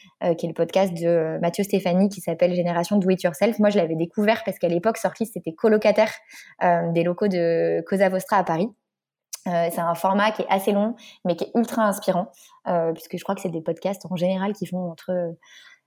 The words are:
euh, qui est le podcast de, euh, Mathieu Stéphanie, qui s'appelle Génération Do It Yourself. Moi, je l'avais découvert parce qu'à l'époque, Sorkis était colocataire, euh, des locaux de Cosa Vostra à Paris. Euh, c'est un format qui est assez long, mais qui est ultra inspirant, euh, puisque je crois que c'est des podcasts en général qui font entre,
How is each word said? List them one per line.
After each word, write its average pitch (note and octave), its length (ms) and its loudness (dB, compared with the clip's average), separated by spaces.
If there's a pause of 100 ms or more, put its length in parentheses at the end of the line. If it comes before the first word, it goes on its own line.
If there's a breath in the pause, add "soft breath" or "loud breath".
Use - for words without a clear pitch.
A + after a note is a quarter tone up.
(240 soft breath)
euh, F3 100 2
qui E3 140 -4
est - 20 -2
le D#3+ 60 -10
podcast F3+ 380 0
de, E3+ 140 -2
euh, D#3+ 320 2
Mathieu F3 240 0
Stéphanie, F#3+ 460 2
qui F#3+ 120 -12
s'appelle F3 340 0
Génération F3 420 0
Do F#3+ 120 2
It F#3 140 2
Yourself. G3+ 360 0
Moi, G#3 100 6
je G3+ 80 2
l'avais E3 180 2
découvert G#3 480 0
parce F#3+ 140 -6
qu'à F3 100 -2
l'époque, F3 300 0
Sorkis G#3 380 -4
était E3 180 -8
colocataire, G#3+ 580 4 (520 loud breath)
euh, E3+ 280 2
des E3 120 2
locaux F3 240 0
de E3 600 0
Cosa F#3+ 220 2
Vostra F#3 280 0
à F#3+ 60 4
Paris. F3 260 0 (800)
Euh, E3+ 240 0
c'est E3+ 80 -6
un E3+ 160 0
format G3 360 2
qui A3 100 -6
est - 80 -6
assez G3 220 0
long, G#3 240 0 (300 loud breath)
mais F3 100 0
qui - 100 -6
est - 100 -16
ultra A3+ 280 0
inspirant, G3 440 0 (400 soft breath)
euh, E3 260 0
puisque - 240 -10
je F3 60 -10
crois G3 120 -2
que G3 60 -14
c'est F#3 80 -4
des D#3+ 120 -6
podcasts F#3 500 -6
en F#3+ 40 -4
général F#3 380 -2
qui F#3+ 140 -8
font F3+ 240 -6
entre, F3 420 -6 (540 loud breath)